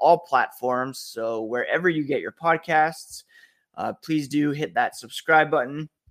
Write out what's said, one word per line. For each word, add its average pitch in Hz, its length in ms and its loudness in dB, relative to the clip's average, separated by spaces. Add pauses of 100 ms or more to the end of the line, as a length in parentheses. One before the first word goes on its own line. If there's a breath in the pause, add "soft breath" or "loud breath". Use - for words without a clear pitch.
all 165 180 6
platforms, 127 800 -2
so 113 460 -6
wherever 120 440 0
you 156 160 0
get 135 160 -2
your 85 120 -10
podcasts, 165 920 -2 (500 soft breath)
uh, 107 200 -6
please 151 340 -2
do 147 220 0
hit 147 240 -4
that 113 220 0
subscribe 151 540 2
button. 143 380 -2 (220)